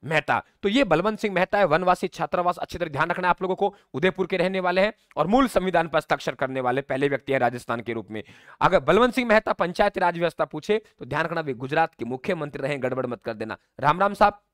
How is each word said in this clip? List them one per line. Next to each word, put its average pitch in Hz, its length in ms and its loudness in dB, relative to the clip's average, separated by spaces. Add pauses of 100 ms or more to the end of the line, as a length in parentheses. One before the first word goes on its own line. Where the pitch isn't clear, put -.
मेहता। 135 380 0 (200)
तो 202 60 0
ये 254 160 4
बलवंत 185 340 0
सिंह 202 160 -4
मेहता 185 240 0
है, 202 60 4
वनवासी 180 440 2
छात्रावास, 175 500 -4
अच्छी - 200 -12
तरह 170 100 -4
ध्यान 151 220 -2
रखना 180 200 -2
आप 175 120 0
लोगों 185 120 -2
को, 196 200 -2 (200)
उदयपुर 180 320 0
के 190 100 -4
रहने 185 240 0
वाले 180 200 0
हैं 214 120 2 (240)
और 147 100 2
मूल 240 220 4
संविधान 175 400 2
पर 151 80 -2
हस्ताक्षर 151 380 -2
करने 131 260 -4
वाले 127 200 0
पहले 139 280 -2
व्यक्ति 139 240 -2
हैं 135 80 2
राजस्थान 120 400 -2
के 117 120 -6
रूप 110 180 -8
में। 107 120 -10 (380)
अगर 170 200 4
बलवंत 196 340 4
सिंह 240 140 0
मेहता 214 240 4
पंचायती 196 480 0
राज 175 180 0
व्यवस्था 170 260 -2
पूछे, 202 380 -4 (160)
तो - 60 -14
ध्यान 147 200 -2
रखना 165 160 -4
वे 147 140 -4
गुजरात 143 400 -2
के - 100 -8
मुख्यमंत्री 143 580 -6
रहे, 143 160 -2
गड़बड़ 127 280 -2
मत 120 160 -8
कर 113 120 -6
देना। 110 220 -8 (240)
राम 151 200 2
राम 202 140 0
साहब 208 280 2 (120)